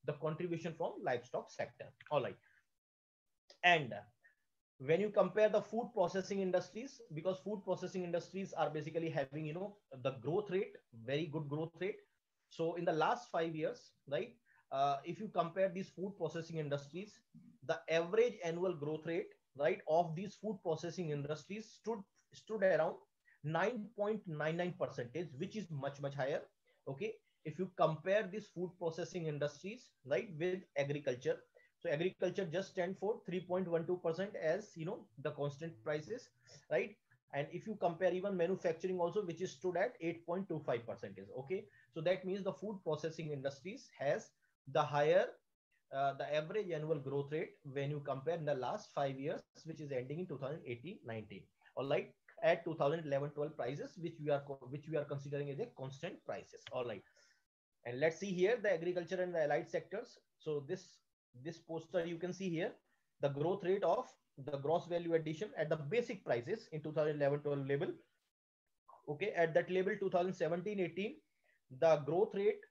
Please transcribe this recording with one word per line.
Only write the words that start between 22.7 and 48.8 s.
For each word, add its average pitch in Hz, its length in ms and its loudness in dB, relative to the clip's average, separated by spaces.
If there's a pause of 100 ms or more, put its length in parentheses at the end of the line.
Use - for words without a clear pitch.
nine 196 420 2 (100)
point 208 300 0
nine 156 300 0
nine 175 240 0
percentage, 143 480 -2 (100)
which 180 160 -6
is 208 160 -6
much, 139 300 -4
much 139 160 -4
higher. 143 240 0 (480)
Okay. 139 260 -4 (300)
If 151 140 -6
you 185 180 -2
compare 185 540 4
these 208 240 -8
food 175 240 -4
processing 165 480 -4
industries, 147 640 -4 (160)
right, 180 220 2 (100)
with 185 220 0 (180)
agriculture, 143 600 0 (420)
so 165 100 -2
agriculture 180 540 0
just 175 260 -2
stand 185 300 0
for 208 160 0 (100)
three 180 140 -2
point 180 260 0
one 165 180 0
two 180 120 0
percent 180 340 -2 (100)
as, 175 360 0
you 160 100 -4
know, 208 200 -6 (180)
the 147 80 0
constant 143 400 -4 (100)
prices, 156 460 -4 (420)
right? 208 240 2 (400)
And 147 160 -2
if 170 160 -8
you 220 140 -6
compare 170 320 4
even 185 240 0
manufacturing 180 640 2
also, 175 260 2
which 165 140 -6
is - 100 -2
stood 175 260 -2
at 208 240 2
eight 165 240 -2
point 190 240 -2
two 156 160 -2
five 117 220 0
percent. 98 320 -8 (220)
Okay. 185 240 -4 (280)
So 165 100 -6
that 185 220 2
means 190 200 -2
the 180 80 0
food 196 320 -6
processing 156 480 -2
industries 139 560 -6 (100)
has 156 320 0 (400)
the 147 120 4
higher, 147 420 6 (680)
uh, 139 200 2
the 139 200 -4
average 175 380 0
annual 156 300 0
growth 139 320 -2
rate 160 220 -2 (100)
when 139 260 -2
you 147 160 -2
compare 139 300 -2
in 160 80 -4
the 147 100 2
last 131 400 -4